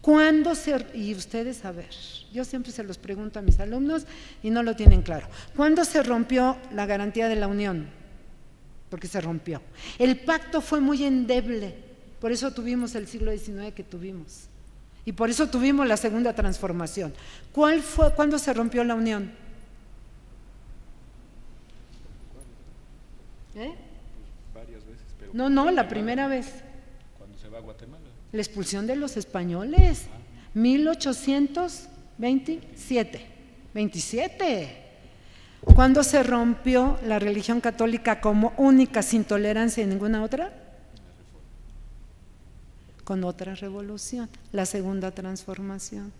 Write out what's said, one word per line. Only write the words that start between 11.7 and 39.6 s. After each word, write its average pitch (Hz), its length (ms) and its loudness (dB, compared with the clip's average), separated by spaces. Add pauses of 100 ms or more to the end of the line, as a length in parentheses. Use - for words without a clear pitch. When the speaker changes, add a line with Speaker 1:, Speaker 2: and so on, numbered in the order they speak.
Speaker 1:
por 233 120 -2
eso 254 200 -2
tuvimos 240 440 -4
el 208 120 -8
siglo 220 220 -2
diecinueve 202 440 -8
que 196 100 -14
tuvimos. 180 640 -14 (580)
Y 226 60 -6
por 226 180 0
eso 285 220 2
tuvimos 269 360 4
la 214 100 2
segunda 226 360 0
transformación. 175 800 -2 (380)
¿Cuál 302 320 4
fue, 311 320 4
cuándo 294 240 2
se 277 140 0
rompió 233 300 0
la 233 120 0
unión? 220 360 -2 (4000)
¿Eh? 262 220 -10 (800)
Speaker 2:
Varias 110 280 -16
veces, 113 220 -20 (140)
pero 190 140 -16
Speaker 1:
No, 254 140 -2
no, 277 180 4
la 339 180 2
Speaker 2:
Guatemala. - 60 -4
Speaker 1:
primera 233 380 -4
vez. 262 200 -4 (720)
Speaker 2:
Cuando 104 180 -20
se 107 120 -16
va 113 100 -16
a - 20 -16
Guatemala. 113 400 -18 (300)
Speaker 1:
La 214 100 -6
expulsión 202 460 -6
de 262 80 -2
los 285 220 -6
españoles, 196 840 4 (500)
mil 262 340 4
ochocientos 285 1000 -2 (300)
veintisiete. 262 1080 -2 (480)
Veintisiete. 214 1040 -4 (840)
¿Cuándo 262 420 10
se 277 220 4
rompió 247 840 2
la 214 140 0
religión 208 400 0
católica 233 600 0
como 214 340 4
única, 262 460 6
sin 220 240 0
tolerancia 214 580 0